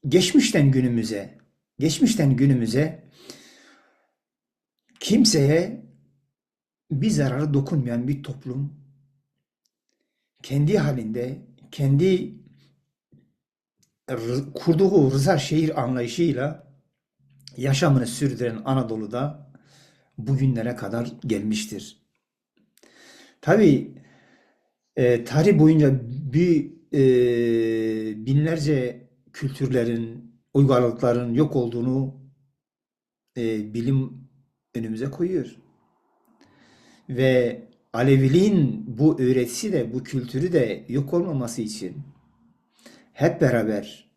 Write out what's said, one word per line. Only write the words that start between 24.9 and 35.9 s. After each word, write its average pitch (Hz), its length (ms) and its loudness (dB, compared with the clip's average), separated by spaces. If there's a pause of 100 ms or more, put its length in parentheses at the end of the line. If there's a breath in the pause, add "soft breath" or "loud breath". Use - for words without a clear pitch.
e, 120 280 2
tarih 156 340 2
boyunca 151 420 6 (320)
bir, 165 400 2 (200)
e, 113 1300 0
binlerce 143 800 -2 (260)
kültürlerin, 117 1000 -4 (220)
uygarlıkların 123 800 2
yok 147 220 0
olduğunu, 127 580 -4 (1200)
e, 110 380 -4
bilim 131 540 -4 (460)
önümüze 113 360 -6
koyuyor. 170 460 -6 (1500 soft breath)